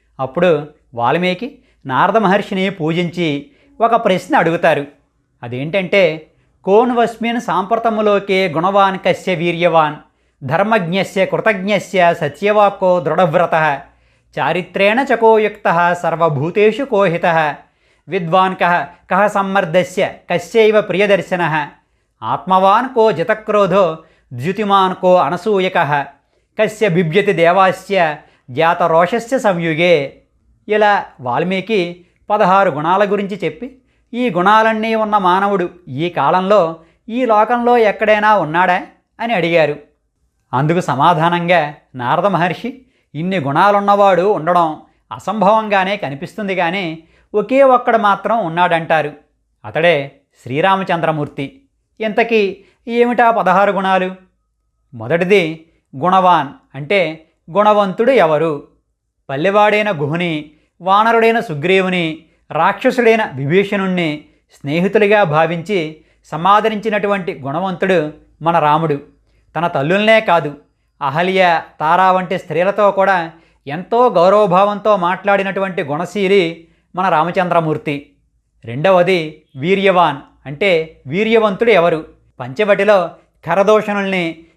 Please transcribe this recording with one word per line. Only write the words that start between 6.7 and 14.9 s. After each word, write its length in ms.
వస్మిన్ 500
సాంప్రతములోకే 1040
గుణవాన్ 580
కస్య 300
వీర్యవాన్, 600
ధర్మజ్ఞస్య 840
కృతజ్ఞస్య 960
సత్యవాక్కో 760
దృఢవ్రతః, 800
చారిత్రేణ 760